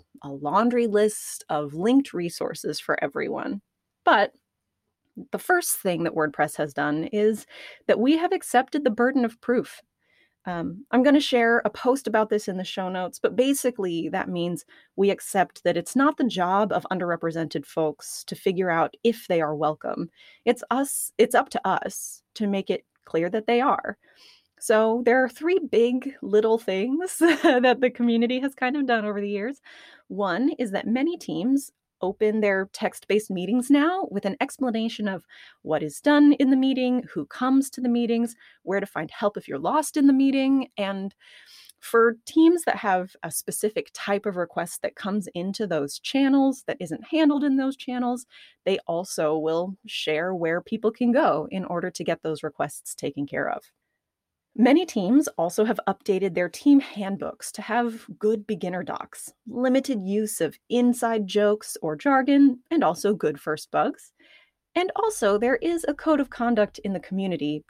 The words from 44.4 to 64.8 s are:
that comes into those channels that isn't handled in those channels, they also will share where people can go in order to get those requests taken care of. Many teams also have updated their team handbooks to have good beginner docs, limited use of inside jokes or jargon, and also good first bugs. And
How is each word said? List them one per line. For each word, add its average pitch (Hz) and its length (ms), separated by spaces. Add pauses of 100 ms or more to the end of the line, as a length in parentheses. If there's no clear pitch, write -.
that - 140
comes 196 380
into 196 320
those 151 320
channels 269 680
that - 140
isn't 160 280
handled 294 340
in 277 120
those 269 220
channels, 247 480 (400)
they 190 200
also 165 520
will 165 400 (100)
share 165 480
where 170 260
people 220 300
can 240 220
go 185 380
in 190 120
order 175 260
to - 140
get 165 180
those 156 220
requests - 520
taken 143 300
care 147 240
of. - 140 (920)
Many 277 300
teams 233 440
also 180 360
have 220 220
updated 190 480
their 180 120
team 277 320
handbooks - 760
to 208 100
have 233 420 (140)
good 214 260
beginner 180 380
docs, - 500 (140)
limited 254 560
use 208 380
of 156 180 (100)
inside 240 560
jokes 208 560
or 156 140
jargon, 277 640 (100)
and 320 140
also 185 320
good 151 240
first - 320
bugs. 156 400 (640)
And 359 200